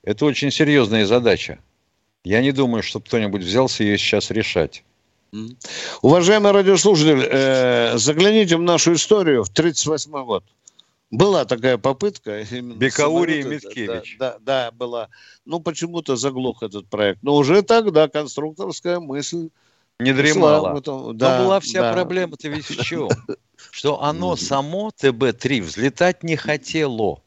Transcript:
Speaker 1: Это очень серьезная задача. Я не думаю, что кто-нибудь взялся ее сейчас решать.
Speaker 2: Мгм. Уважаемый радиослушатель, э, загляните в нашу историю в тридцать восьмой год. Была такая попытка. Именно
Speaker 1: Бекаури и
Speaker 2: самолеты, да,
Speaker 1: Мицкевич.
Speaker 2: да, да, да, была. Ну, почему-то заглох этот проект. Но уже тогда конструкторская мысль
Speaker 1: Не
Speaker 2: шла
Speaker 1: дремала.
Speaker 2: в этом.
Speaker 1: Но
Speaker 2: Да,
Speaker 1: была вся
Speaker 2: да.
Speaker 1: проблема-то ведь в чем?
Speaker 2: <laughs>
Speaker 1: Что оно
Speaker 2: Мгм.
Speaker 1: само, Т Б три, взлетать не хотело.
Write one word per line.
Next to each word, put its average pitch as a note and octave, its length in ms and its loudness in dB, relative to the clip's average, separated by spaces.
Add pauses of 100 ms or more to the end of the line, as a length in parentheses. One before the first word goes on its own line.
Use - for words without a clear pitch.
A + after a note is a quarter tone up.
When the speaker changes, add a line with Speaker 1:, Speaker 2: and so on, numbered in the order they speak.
Speaker 1:
Это G#2+ 220 -4
очень C#3+ 260 0
серьезная A#2 560 2
задача. A2 520 0 (640)
Я G#2 180 2
не C#3 100 2
думаю, B2 300 0
что - 180 -8
кто-нибудь G#2 420 -4
взялся A2+ 420 0
ее G#2 120 2
сейчас - 340 -2
решать. G2 540 -2 (480)
Speaker 2:
Мгм. A2 240 -14 (460)
Уважаемый F#3 500 6
радиослушатель, F3 800 4
э, B2+ 680 2
загляните E3+ 580 2
в E3 60 0
нашу E3+ 320 4
историю D#3+ 500 2
в - 60 -8
тридцать D#3+ 360 -2
восьмой D3 380 -6
год. A2 200 -4 (680)
Была E3 340 2
такая B2 340 0
попытка. C3+ 640 -4
Именно A#2+ 380 -12
Speaker 1:
Бекаури D#3 600 0
и C#3+ 40 -6
Speaker 2:
самолеты, C#3 260 -8
да, - 0 -
Speaker 1:
Мицкевич. A2 500 -10
Speaker 2:
да, B2+ 120 -4
да, A2 100 -16
да, B2 320 -4
была. A#2+ 360 -10 (360)
Ну, E3 160 -8
почему-то E3 560 -6
заглох B2+ 460 -6
этот G2+ 260 -12
проект. G2+ 340 -2
Но C#3+ 140 2
уже D3 260 4
тогда G3 460 4
конструкторская D#3 920 -6
мысль D#3+ 520 -8 (500)
Speaker 1:
Не B2+ 120 2
Speaker 2:
шла C3+ 100 2
Speaker 1:
дремала. D3+ 520 4
Speaker 2:
в - 40 -4
этом. C3+ 280 -8
Speaker 1:
Но A#2 60 -10
Speaker 2:
Да, B2+ 260 2
Speaker 1:
была F#3+ 220 2
вся B2 220 -4
Speaker 2:
да. A#2 100 0
Speaker 1:
проблема-то F3+ 560 -4
ведь D3 180 -8
в D3 160 -8
чем? C#3+ 280 -6
Speaker 2:
<laughs> - 600 -8
Speaker 1:
Что - 320 -4
оно E3+ 280 -4
Speaker 2:
Мгм. E3 80 -4
Speaker 1:
само, D#3 520 -6
Т C3+ 220 0
Б A#2+ 200 0
три, C3 280 -2
взлетать C3 640 -2
не E3 120 -2
хотело. C3+ 920 -4